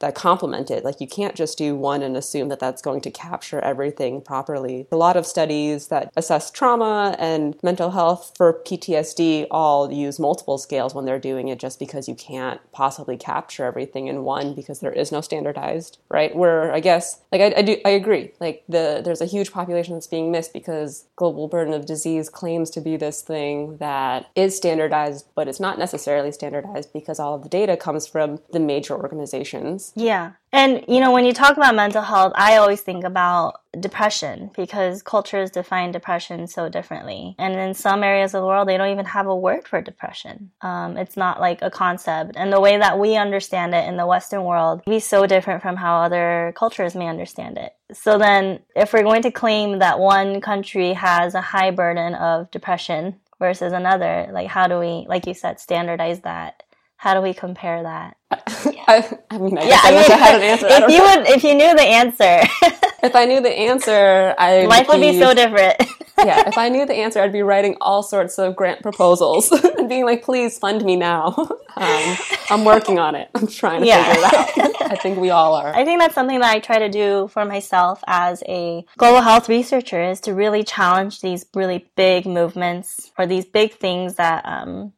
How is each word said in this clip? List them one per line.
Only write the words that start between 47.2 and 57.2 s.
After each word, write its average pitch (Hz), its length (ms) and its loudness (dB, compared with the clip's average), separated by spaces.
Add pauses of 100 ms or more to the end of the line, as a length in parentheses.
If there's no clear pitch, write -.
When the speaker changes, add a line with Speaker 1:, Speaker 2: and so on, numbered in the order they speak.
Speaker 2:
it. - 180 -14 (160)
So 214 260 2
then 196 400 2 (160)
if 208 180 0
we're 220 120 4
going 226 180 4
to 247 80 -2
claim 214 480 -2
that 180 220 2
one 196 400 2
country 196 540 -4
has 180 420 0
a 185 40 -4
high 190 300 -2
burden 175 460 -2
of 165 340 -4
depression 180 720 -6 (180)
versus 180 340 -2
another, 180 600 -2
like, 185 160 -6
how 185 180 0
do 175 140 -2
we, 170 280 -6
like 180 200 -4
you 180 60 -8
said, 175 260 -10
standardize 170 600 -6
that? 170 420 -12 (340)
How 190 160 0
do 190 80 2